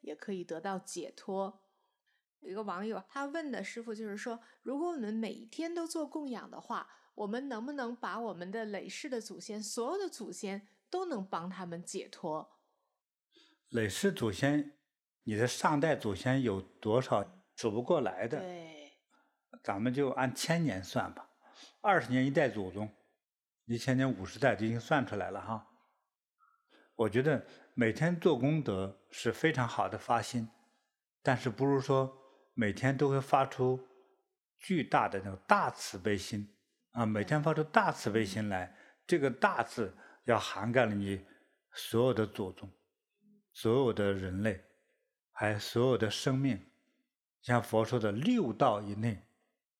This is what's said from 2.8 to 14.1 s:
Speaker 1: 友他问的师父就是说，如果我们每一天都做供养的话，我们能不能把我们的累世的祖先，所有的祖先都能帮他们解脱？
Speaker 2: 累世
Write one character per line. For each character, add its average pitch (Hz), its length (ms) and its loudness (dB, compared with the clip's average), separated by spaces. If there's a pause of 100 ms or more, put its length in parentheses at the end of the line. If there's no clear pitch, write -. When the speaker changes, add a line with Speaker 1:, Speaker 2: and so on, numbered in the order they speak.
Speaker 1:
友 196 240 -6
他 277 160 -6
问 302 240 -6
的 202 120 -6
师 233 200 -10
父 233 100 -10
就 220 140 -8
是 202 100 -8
说， 233 240 -8 (220)
如 262 160 -4
果 349 140 -2
我 330 40 -6
们 214 160 -4
每 226 200 -4
一 - 120 -14
天 330 300 -6
都 339 120 -2
做 330 200 -4
供 294 240 -8
养 185 200 -8
的 - 80 -14
话， 185 300 -8 (280)
我 208 100 -4
们 247 220 -4
能 233 180 -6
不 294 60 -6
能 247 220 -6
把 208 240 -6
我 226 140 -4
们 175 180 -8
的 226 140 -4
累 202 240 -8
世 254 220 -10
的 240 100 -4
祖 208 180 -12
先， 214 240 -10
所 233 300 -4
有 381 60 -2
的 392 100 -4
祖 - 240 -10
先 196 340 -8 (220)
都 370 160 -4
能 240 220 -4
帮 175 240 -6
他 185 160 -10
们 170 160 -8
解 - 260 -8
脱？ - 500 -8 (1120)
Speaker 2:
累 110 200 0
世 196 240 0